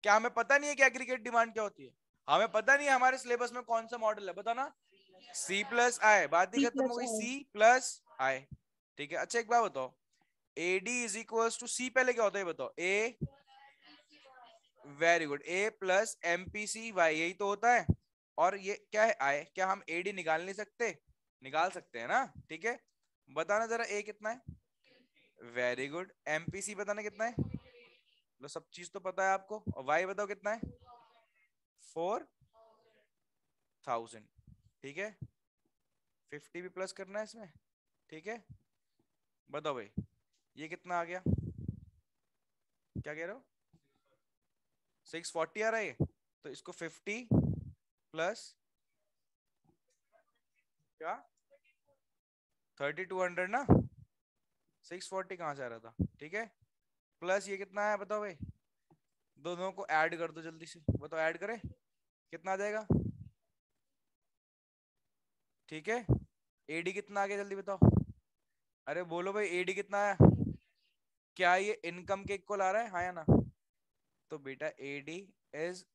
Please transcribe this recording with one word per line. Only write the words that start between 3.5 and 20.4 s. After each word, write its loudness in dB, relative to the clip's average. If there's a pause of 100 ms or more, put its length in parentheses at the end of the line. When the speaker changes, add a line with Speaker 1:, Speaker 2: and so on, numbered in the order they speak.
Speaker 1:
में -6
कौन 0
सा -8
model 0
है, -8
बताओ -2
ना। -4 (640)
C 0
plus 4
I, 8
बात 4
ही 4
Speaker 2:
C 4
Speaker 1:
खत्म 0
हो 4
Speaker 2:
plus -2
Speaker 1:
गई, -4
Speaker 2:
I। -2
Speaker 1:
C -2 (320)
plus 8 (380)
I। 2 (580)
ठीक -8
है, -4
अच्छा -2
एक -4
बात 6
बताओ, -4 (640)
एडी 0
is -4
equals 0
to -10
C -4
पहले 4
क्या 2
होता 2
है -2
ये -4
बताओ? -6
A, 0 (1900)
very 4
good, -4
A 0 (200)
plus 2 (100)
एमपीसी -4
वाई, 4
यही 0
तो -4
होता 4
है। 2 (520)
और 4
ये -6 (180)
क्या 4
है? 4
I। 0
क्या 2
हम 0
एडी -2
निकाल 0